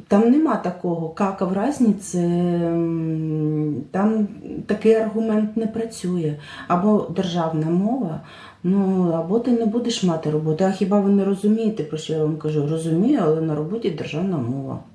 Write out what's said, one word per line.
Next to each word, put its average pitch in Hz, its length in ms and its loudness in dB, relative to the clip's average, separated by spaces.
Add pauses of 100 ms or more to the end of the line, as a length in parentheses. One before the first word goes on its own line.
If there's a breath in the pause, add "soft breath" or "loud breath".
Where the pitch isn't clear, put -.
там 220 240 6
нема 294 240 4
такого, 170 540 -4
кака 196 360 -2
в 185 80 -2
разниці, 214 640 0
м, 165 1600 0 (160)
там 208 360 2 (380)
такий 220 280 4
аргумент 220 640 0
не 226 100 -2
працює. 180 680 -4 (320 loud breath)
Або 196 480 4
державна 165 540 0
мова, 196 520 0 (420 loud breath)
ну, 185 480 2
або 165 280 0
ти 247 120 0
не 233 140 2
будеш 226 380 0
мати 160 280 0
роботи. 156 320 0
А 190 80 2
хіба 202 280 2
ви 196 100 2
не 196 160 4
розумієте, 208 580 0
про 156 140 -6
що 151 160 -6
я 156 100 0
вам 156 140 0
кажу? 151 300 0
Розумію, 165 540 2
але 160 200 2
на 160 140 0
роботі 196 340 -4
державна 156 480 -4
мова. 127 420 -4 (160)